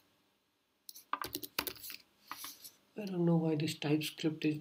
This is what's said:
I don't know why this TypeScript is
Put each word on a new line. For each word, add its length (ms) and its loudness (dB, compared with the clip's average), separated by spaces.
I 1900 -10
don't 180 2
know 120 8
why 180 4
this 240 0
TypeScript 640 0
is 160 2